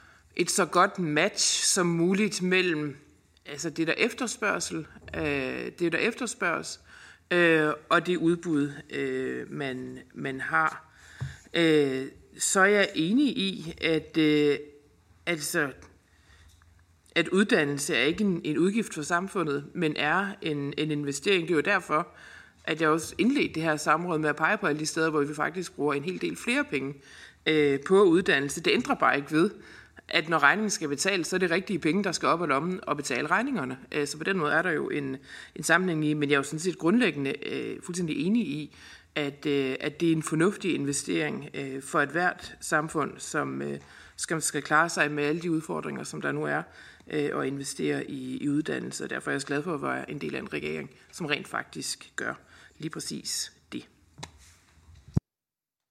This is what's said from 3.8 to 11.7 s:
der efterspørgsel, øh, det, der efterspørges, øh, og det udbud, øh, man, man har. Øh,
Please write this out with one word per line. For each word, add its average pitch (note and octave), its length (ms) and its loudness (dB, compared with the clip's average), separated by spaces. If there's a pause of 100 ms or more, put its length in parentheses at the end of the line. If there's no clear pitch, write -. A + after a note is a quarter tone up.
der D#3+ 60 2
efterspørgsel, G3 960 -2 (280)
øh, C3 640 -4
det, E3+ 120 0
der E3 60 0
efterspørges, G3 840 -4 (520)
øh, E3 380 6 (200)
og E3 180 2
det F3+ 100 2
udbud, E3 540 0 (180)
øh, C3 640 -4
man, B2+ 480 -8 (140)
man C3+ 280 -8
har. D#3 440 -2 (680)
Øh, C#3+ 540 4 (320)